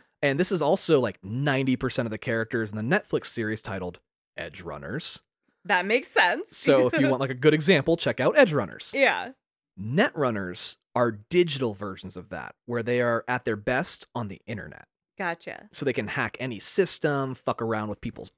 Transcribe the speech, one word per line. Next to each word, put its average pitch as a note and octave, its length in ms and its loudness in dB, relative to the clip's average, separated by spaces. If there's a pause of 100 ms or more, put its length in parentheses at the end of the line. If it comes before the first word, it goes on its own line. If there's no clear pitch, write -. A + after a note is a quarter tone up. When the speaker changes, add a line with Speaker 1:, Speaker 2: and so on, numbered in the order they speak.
(220)
Speaker 1:
And C#3 180 2
this G3 120 2
is F3 100 2
also, D3+ 380 4
like, A2 240 -2
ninety C3 520 0
percent B2 300 -2
of A2 60 -6
the G#2+ 80 -8
characters A2+ 520 -2
in G#2 40 -8
the G#2+ 80 -4 (120)
Netflix F#3 320 -2
series G#2+ 360 -4
titled F2+ 360 -8 (380)
Edge E2 240 -10
Runners. D#2+ 600 -4 (420)
Speaker 2:
That F#3 220 0
makes A#3+ 220 0
sense. G#3+ 460 2
Speaker 1:
So C3+ 300 6
if D#4 140 2
you C3+ 80 4
Speaker 2:
<laughs> - 20 4
Speaker 1:
want, B2+ 100 0
like, C3 120 -2
a C3 40 -6
good D3+ 200 6
example, D#3+ 420 4
check - 220 -2
out D#3+ 180 4
Edge A#3 160 8
Runners. A2+ 420 -2
Speaker 2:
Yeah. A3+ 340 2 (460)
Speaker 1:
Net B2+ 400 0
runners G#2 640 -2 (180)
are A#2+ 160 2 (200)
digital C#3 420 2
versions F#2+ 420 -10
of F2+ 140 -14
that, C2+ 240 -10 (140)
where A#2 160 -2
they B2 180 2
are A#2 260 0
at B2 180 -2
their A2+ 100 0
best B2+ 580 -2
on A#2+ 140 -6
the F#2+ 180 -14
internet. - 400 -12 (320)
Speaker 2:
Gotcha. - 540 -8
Speaker 1:
So - 120 -6
they C3 100 2
can A2+ 160 -4
hack A#2 300 -4
any A#2+ 200 -6
system, C#3+ 760 0
fuck - 260 -4
around A2 280 -2
with G#2 120 -8
people's - 360 -10